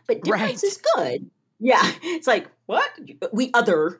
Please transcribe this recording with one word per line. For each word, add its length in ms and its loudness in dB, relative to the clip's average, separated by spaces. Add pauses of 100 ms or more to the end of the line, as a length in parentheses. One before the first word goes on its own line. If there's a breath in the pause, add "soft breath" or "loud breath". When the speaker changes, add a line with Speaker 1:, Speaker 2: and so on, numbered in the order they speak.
Speaker 1:
but 160 -2
difference 400 -2
Speaker 2:
Right. 20 -6
Speaker 1:
is 140 -2 (180)
good. 360 -4 (280)
Yeah. 220 4
<laughs> 220 -2
It's 240 -6
like, 200 0 (200)
"What? 240 -2 (420)
We 220 -2
other," 440 2